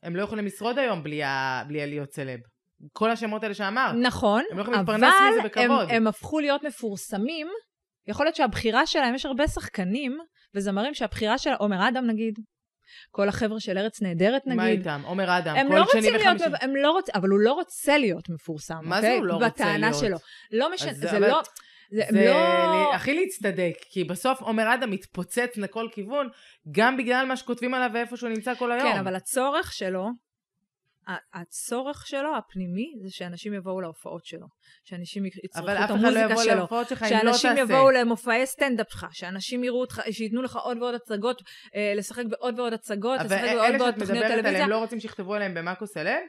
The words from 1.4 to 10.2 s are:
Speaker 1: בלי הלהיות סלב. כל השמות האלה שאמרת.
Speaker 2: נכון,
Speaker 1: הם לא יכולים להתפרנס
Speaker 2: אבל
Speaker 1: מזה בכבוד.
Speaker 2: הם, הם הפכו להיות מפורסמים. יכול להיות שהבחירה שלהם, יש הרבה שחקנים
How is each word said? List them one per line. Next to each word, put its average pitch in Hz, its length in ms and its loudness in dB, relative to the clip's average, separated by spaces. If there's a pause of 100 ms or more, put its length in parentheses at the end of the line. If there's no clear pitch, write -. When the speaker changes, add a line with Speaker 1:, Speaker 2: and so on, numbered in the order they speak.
Speaker 1:
בלי 147 140 -4
הלהיות 143 300 -6
סלב. 131 280 -8 (520)
כל 220 180 0
השמות 220 320 -4
האלה 208 120 -4
שאמרת. 220 480 -2
Speaker 2:
נכון, 240 480 2
Speaker 1:
הם 170 60 -8
לא 202 60 -4
יכולים 220 180 0
להתפרנס 220 400 6
Speaker 2:
אבל 403 180 8
Speaker 1:
מזה - 100 0
בכבוד. 240 340 4
Speaker 2:
הם, 226 140 0
הם 226 100 4
הפכו 294 340 -2
להיות 285 240 0
מפורסמים. 247 840 -6 (600)
יכול 214 180 0
להיות 320 100 2
שהבחירה 240 500 2
שלהם, 262 280 0
יש 269 120 -6
הרבה 285 220 0
שחקנים 247 720 -4 (360)